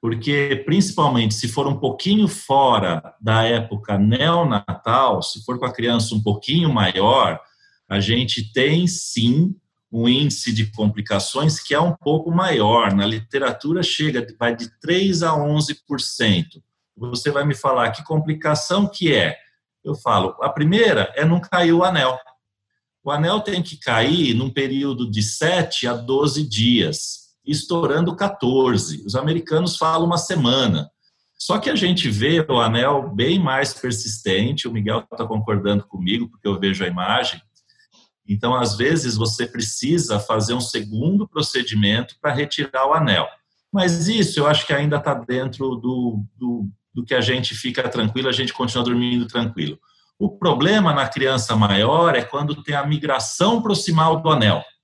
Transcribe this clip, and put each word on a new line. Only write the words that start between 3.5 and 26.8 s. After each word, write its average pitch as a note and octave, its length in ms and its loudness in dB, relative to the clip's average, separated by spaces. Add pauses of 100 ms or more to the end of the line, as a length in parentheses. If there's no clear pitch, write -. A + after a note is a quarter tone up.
neonatal, A#2+ 1300 2
se - 240 -10
for B2 120 -6
com B2 60 -6
a B2 80 -4
criança A#2 420 0
um G#2+ 80 0
pouquinho C#3+ 480 0
maior, G2 720 2 (480)
a G2 120 0
gente A2+ 520 -2
tem, D3+ 340 2
sim, D#3+ 680 0 (340)
um A#2 160 -2
índice C3 460 0
de G#2+ 200 0
complicações G#2+ 840 -2
que - 140 -6
é C#3+ 80 2
um F3 160 0
pouco D#3 340 -2
maior. A#2 600 4
Na G2+ 140 2
literatura, C3 760 -2
chega, B2+ 440 -2 (120)
vai A#2+ 160 0
de A#2 140 -10 (100)
três F3+ 440 0
a E3 120 2
onze D3+ 400 0 (120)
por C#3 120 -6
cento. F#2+ 640 0 (320)
Você A#2+ 360 -6
vai C#3+ 160 0
me C#3+ 80 0
falar, B2 360 0
"Que - 140 -10
complicação D#3 840 0
que F3 240 0
é?" F2 280 2 (440)
Eu - 120 -6
falo, F#2+ 480 0
"A C3 80 0
primeira D#3+ 680 2
é C#3+ 80 0
não E3+ 160 4
cair F3 320 2
o E3+ 100 6
anel." C#3 360 2 (840)
O C#3 80 -6
anel E3 300 0
tem G3+ 220 -4
que - 160 -10
cair C3 560 0
num C3 160 0
período C3+ 600 -2
de G#2+ 120 -2
sete D#3+ 640 -2
a A#2+ 80 -2
doze C3+ 520 0
dias, G#2+ 800 0 (220)